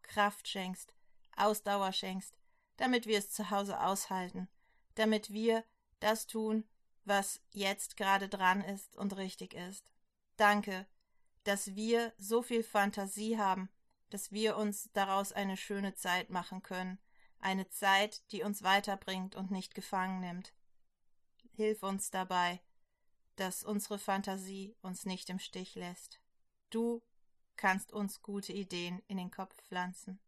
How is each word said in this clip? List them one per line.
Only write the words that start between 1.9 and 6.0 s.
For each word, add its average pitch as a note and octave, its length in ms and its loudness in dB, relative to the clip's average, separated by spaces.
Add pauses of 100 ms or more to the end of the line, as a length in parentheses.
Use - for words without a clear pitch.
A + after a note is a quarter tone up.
schenkst, F#3+ 480 -6 (360)
damit B3+ 300 2
wir G#3+ 120 4
es G3+ 120 -2
zu G3 200 -4
Hause G3+ 280 0
aushalten, F#3 680 -2 (460)
damit A3 360 2
wir A3+ 340 4 (340)
das A3 280 2